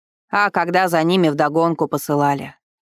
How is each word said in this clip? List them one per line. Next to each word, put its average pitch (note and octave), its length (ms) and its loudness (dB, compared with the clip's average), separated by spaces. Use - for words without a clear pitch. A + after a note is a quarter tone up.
А G3+ 220 0
когда F3 380 0
за E3 140 0
ними E3+ 260 2
вдогонку D#3 580 0
посылали, C#3+ 680 -2